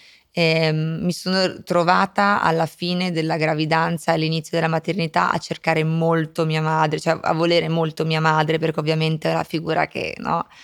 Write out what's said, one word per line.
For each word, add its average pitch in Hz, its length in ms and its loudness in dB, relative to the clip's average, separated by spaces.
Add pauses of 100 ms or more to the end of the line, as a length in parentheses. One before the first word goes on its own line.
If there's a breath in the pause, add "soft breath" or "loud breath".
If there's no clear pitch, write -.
(320 soft breath)
Ehm, 160 720 0
mi 175 100 0
sono 185 480 -2
trovata 190 800 2
alla 165 240 2
fine 180 460 -4
della 160 260 -2
gravidanza, 160 760 0
all'inizio 160 440 -2
della 165 100 2
maternità, 165 640 0
a 180 60 0
cercare 160 460 -2
molto 165 640 0
mia 156 140 0
madre, 156 380 0
cioè 160 220 -2
a - 120 0
volere 165 360 2
molto 160 340 -2
mia 160 160 0
madre, 156 380 2
perché 156 220 -2
ovviamente 160 500 0
è 165 60 0
la 160 80 0
figura 160 420 -2
che, - 320 -6
no, - 300 -2 (160 loud breath)